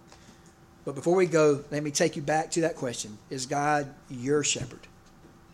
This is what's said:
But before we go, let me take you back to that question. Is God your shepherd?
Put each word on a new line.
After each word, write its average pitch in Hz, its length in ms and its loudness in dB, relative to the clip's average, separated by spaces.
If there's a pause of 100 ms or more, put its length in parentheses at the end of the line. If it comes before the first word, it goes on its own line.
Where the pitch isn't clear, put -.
(840)
But 139 80 -6
before 170 220 2
we 190 100 6
go, 151 460 4
let 147 100 -4
me 151 80 -4
take 180 260 2
you 170 60 -8
back 156 300 0
to 170 100 0
that 160 140 0
question. 113 420 -8 (140)
Is 131 160 -8
God 143 440 0 (200)
your 139 320 0
shepherd? - 440 -4 (680)